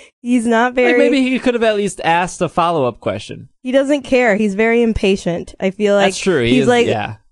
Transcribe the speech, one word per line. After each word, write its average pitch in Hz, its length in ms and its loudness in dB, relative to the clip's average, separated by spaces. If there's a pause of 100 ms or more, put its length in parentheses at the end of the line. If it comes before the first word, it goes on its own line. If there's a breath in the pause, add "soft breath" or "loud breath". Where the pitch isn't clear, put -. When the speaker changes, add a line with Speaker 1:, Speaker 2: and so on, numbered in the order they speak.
(220 loud breath)
Speaker 1:
he's 240 240 0
not 240 240 2
Speaker 2:
Like, 247 60 -18
Speaker 1:
very 247 220 2
Speaker 2:
maybe 247 240 2
he 254 180 0
could 240 140 0
have 233 100 -2
at 214 120 0
least 202 280 -4
asked 170 360 -2
a 170 80 -2
follow-up 165 520 -2
question. 107 480 -8 (160)
Speaker 1:
He 254 80 -4
doesn't 269 300 2
care. 247 340 2
He's 214 180 0
very 226 280 2
impatient. 196 760 -2
I 190 140 -2
feel 202 240 0
like 196 160 2
Speaker 2:
That's - 80 -10
true. 160 240 0
He 117 60 2
Speaker 1:
he's 226 120 4
Speaker 2:
is, 214 60 2
Speaker 1:
like, 240 180 2
Speaker 2:
yeah. - 300 -4 (160)